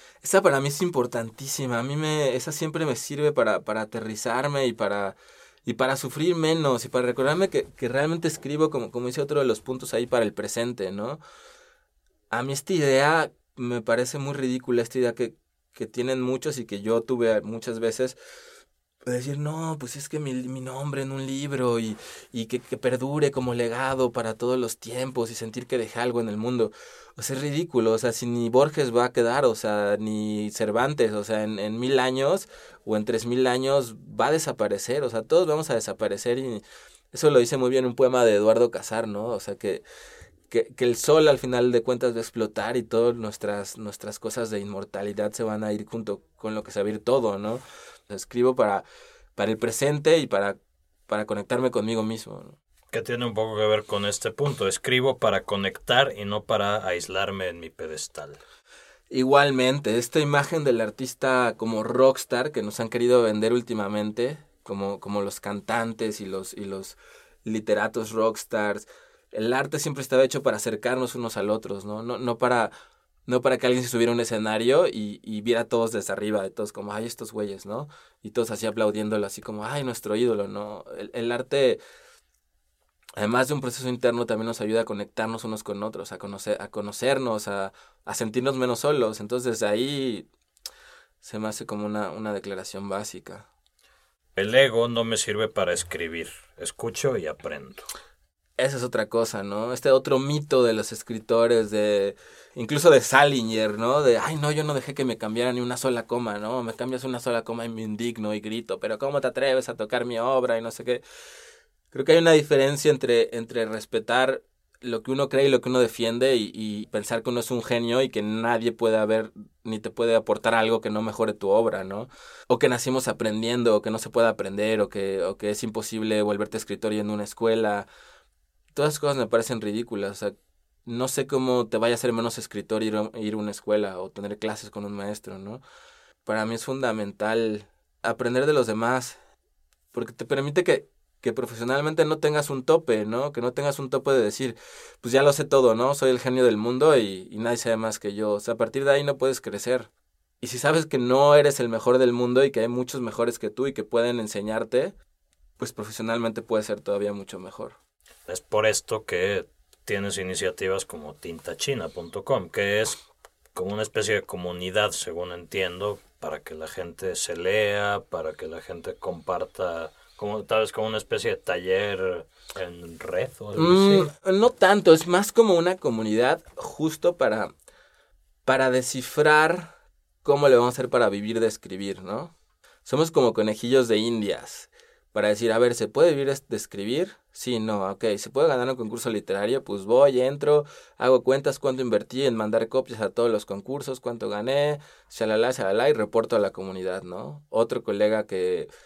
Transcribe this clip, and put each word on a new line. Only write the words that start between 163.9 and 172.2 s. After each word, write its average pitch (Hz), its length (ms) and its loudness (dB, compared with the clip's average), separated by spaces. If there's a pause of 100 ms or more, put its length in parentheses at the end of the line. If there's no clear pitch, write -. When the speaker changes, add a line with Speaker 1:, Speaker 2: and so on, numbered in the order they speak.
Speaker 2:
de 98 80 0
comunidad, 92 680 -2
según 90 400 -8
entiendo, 90 680 -6 (200)
para 76 220 -10
que - 140 -16
la 78 120 -10
gente 87 480 -8
se 85 200 -6
lea, 101 720 0
para 80 240 -6
que - 140 -12
la 80 140 -12
gente 87 340 -12
comparta, 85 960 -6 (260)
como, 104 260 -6
tal 110 180 0
vez 107 100 -2
como 110 160 -4
una 110 100 -4
especie 110 340 -4
de 92 60 -4
taller 92 920 -2 (320)